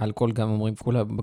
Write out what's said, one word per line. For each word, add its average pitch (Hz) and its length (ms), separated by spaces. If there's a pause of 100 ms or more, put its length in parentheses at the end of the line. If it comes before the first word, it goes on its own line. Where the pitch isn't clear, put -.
אלכוהול 110 300
גם 110 180
אומרים, 107 260
"כולה 120 280 (200)